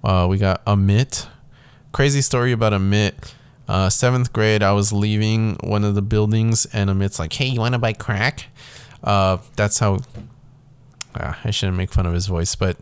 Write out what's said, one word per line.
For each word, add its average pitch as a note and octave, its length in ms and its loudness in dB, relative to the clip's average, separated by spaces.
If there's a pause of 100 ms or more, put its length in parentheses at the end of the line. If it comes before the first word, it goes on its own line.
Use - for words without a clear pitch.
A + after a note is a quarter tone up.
Uh, F#2 260 2
we F#2+ 100 2
got F#2+ 260 0
Amit. G2+ 600 2 (640)
Crazy C#3 280 2
story B2 320 2
about A2+ 200 2
Amit. G2+ 600 0 (360)
Uh, F#2+ 220 2
seventh B2 420 2
grade, G#2+ 300 2
I G2 100 4
was G2+ 200 2
leaving G#2+ 720 0
one G#2 200 0
of G#2 120 0
the G2+ 80 0
buildings, A2 640 2
and G2+ 220 -2
Amit's G2 300 -2
like, D#2+ 140 -6
Hey, - 140 -2
you C3 140 -4
wanna A#2+ 180 0
buy A2+ 140 -2
crack? A2 560 -4 (540)
Uh, F#2+ 360 2 (180)
that's G#2 240 0
how, G2+ 180 2 (1160)
ah, - 280 -8
I A2 60 -4
shouldn't F#2+ 260 -2
make F2+ 160 -4
fun F#2 140 0
of E2+ 80 -2
his F2+ 120 -2
voice, F2 280 -2
but - 280 -4